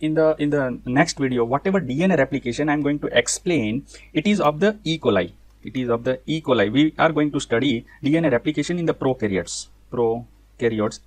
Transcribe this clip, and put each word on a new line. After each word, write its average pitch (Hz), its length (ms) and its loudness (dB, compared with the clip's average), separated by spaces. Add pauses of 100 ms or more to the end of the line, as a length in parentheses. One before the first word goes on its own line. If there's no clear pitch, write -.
in 156 140 0
the, 156 240 4
in 147 120 0
the 131 360 0
next 139 320 2
video, 127 260 0
whatever 180 360 0
D 131 220 -2
N 190 100 4
A 160 40 4
replication 139 540 0
I'm 151 120 0
going 147 180 0
to 143 80 -6
explain, 123 760 -4 (300)
it 156 120 -2
is 208 140 0
of 151 200 0
the 214 240 0
E. 160 140 -2
coli. 98 360 0 (280)
It 120 140 -12
is 123 140 -4
of 117 140 -2
the 127 200 -2
E. 156 160 -4
coli. 110 320 0
We 151 260 2
are 160 140 2
going 151 200 2
to 139 80 -2
study 117 440 0 (180)
D 143 140 2
N 165 80 2
A 143 60 2
replication 151 480 -2
in 170 80 -2
the 156 80 0
prokaryotes. 107 760 -4 (240)
Prokaryotes. 113 1160 -2